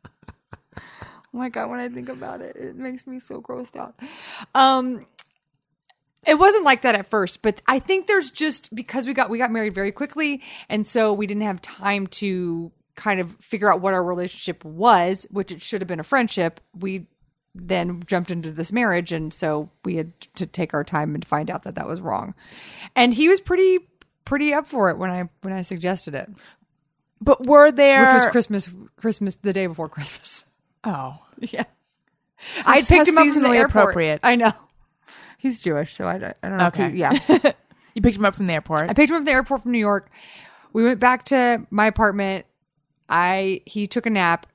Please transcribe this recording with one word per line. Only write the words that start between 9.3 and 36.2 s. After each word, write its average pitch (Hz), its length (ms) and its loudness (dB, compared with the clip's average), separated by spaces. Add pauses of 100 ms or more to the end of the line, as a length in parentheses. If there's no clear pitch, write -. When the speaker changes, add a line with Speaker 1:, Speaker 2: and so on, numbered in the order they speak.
Speaker 1:
got 247 160 -2
married 214 220 -4
very 196 180 -4
quickly, 285 480 -6 (300)
and 214 160 -2
so 220 260 0
we 202 140 -2
didn't 208 160 -4
have 196 180 -6
time 196 460 -6
to 180 640 -6 (220)
kind 196 260 -4
of 175 180 -8
figure 208 320 -2
out 180 120 2
what 190 100 0
our 185 100 0
relationship 180 600 -6
was, 180 680 2
which 190 220 -6
it 160 80 -16
should 190 220 -8
have 175 60 -10
been 170 120 -6
a 156 40 -8
friendship. 202 540 -2 (140)
We 190 340 -10 (480)
then 175 520 -6
jumped 175 240 -4
into 165 200 -6
this 160 220 -8
marriage, 185 400 -2
and 156 220 -6
so 151 340 -4 (160)
we 180 120 -4
had 165 220 -8 (180)
to 185 100 -8
take 170 260 -8
our 147 120 -4
time 151 300 -4
and 160 120 -8
find 151 240 -4
out - 140 -10
that 180 100 -12
that - 140 -10
was 170 120 -10
wrong. 165 320 -6 (600)
And 247 180 4
he 285 160 2
was 381 140 4
pretty, 370 380 2 (440)
pretty 285 300 -2
up 302 140 -2
for 214 200 0
it 165 80 -2
when 185 140 -6
I, 180 180 -6 (140)
when 190 100 -10
I 190 80 -8
suggested 180 540 -6
it. 135 160 -10 (880)
Speaker 2:
But 262 260 2
were 294 240 10
there 269 360 6
Speaker 1:
Which 262 80 8
was 247 120 6
Christmas, 208 420 0 (280)
Christmas, 208 400 -4
the 202 160 -4
day 190 140 -2
before 160 240 -8
Christmas. - 580 -10
<laughs> - 60 -20 (340)
Speaker 2:
Oh. 139 300 -8 (220)
Speaker 1:
Yeah. - 240 -8 (720)
Speaker 2:
How - 380 0
Speaker 1:
I 277 60 8
picked 302 280 6
him 320 100 6
up 320 80 10
from 294 160 2
the 254 60 4
Speaker 2:
seasonally 240 80 4
Speaker 1:
airport. 233 140 4 (160)
Speaker 2:
appropriate. 165 360 0
Speaker 1:
I 247 140 4
know. 226 160 4 (840)
He's 254 220 -4
Jewish, 151 380 -4
so - 100 -8
I 175 120 -4
don't, - 260 -12